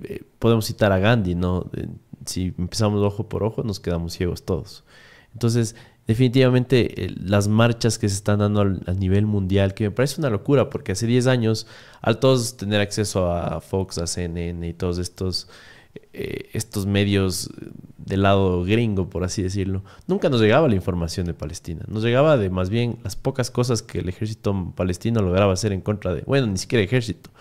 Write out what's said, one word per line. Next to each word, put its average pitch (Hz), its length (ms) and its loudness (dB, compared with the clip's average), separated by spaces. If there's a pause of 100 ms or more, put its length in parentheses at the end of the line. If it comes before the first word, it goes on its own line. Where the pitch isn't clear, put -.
eh, - 200 -12 (160)
podemos 113 260 4
citar 101 260 2
a 95 80 4
Gandhi, 98 360 2
¿no? 90 400 -2
Eh, - 120 -6 (380)
si 90 320 -4
empezamos 104 440 0
ojo 101 280 -2
por - 140 -4
ojo, 110 200 -2
nos 104 160 -6
quedamos 85 340 -4
ciegos 85 300 -4
todos. - 400 -6 (500)
Entonces, 117 420 0 (320)
definitivamente, 123 960 4
eh, - 120 -8
las 101 300 2
marchas 117 500 2
que 104 120 0
se 101 60 -2
están 104 240 0
dando 104 220 2
al, 98 260 0
a 90 60 0
nivel 95 320 2
mundial, 98 480 2
que 110 120 -2
me 101 60 0
parece 139 280 -2
una 147 100 0
locura, 117 400 2
porque - 240 -6
hace 101 120 -4
diez 120 220 2
años, 113 400 2 (340)
al 117 180 0
todos 131 380 2
tener 104 240 0
acceso 101 500 0
a 82 300 -4
Fox, 95 360 -4
a 85 100 -4
C 90 180 -4
N 85 240 -6
N 85 180 -8
y 85 60 -6
todos 87 240 -2
estos... 90 500 -6 (640)
Eh, - 400 -10
estos 107 320 -4
medios 98 640 0 (480)
del 98 260 -2
lado 95 400 4
gringo, 101 460 0
por 87 140 -6
así 92 200 -4
decirlo, 95 400 -4 (240)
nunca 190 200 0
nos 123 140 2
llegaba 127 260 6
la 110 80 4
información 87 520 -2
de 82 60 -4
Palestina. 80 540 -12
Nos 107 160 -4
llegaba 135 320 4
de, 98 140 2
más 92 200 -2
bien, 117 340 -2
las - 120 -8
pocas 131 360 -4
cosas 120 320 0
que - 160 -8
el 90 100 -4
ejército 98 640 -4
palestino 104 460 -2
lograba 95 320 2
hacer 101 180 -2
en 92 100 -4
contra 95 320 -4
de, 73 100 -6
bueno, 135 240 0
ni 95 100 -2
siquiera 113 260 0
ejército, 117 460 -4 (120)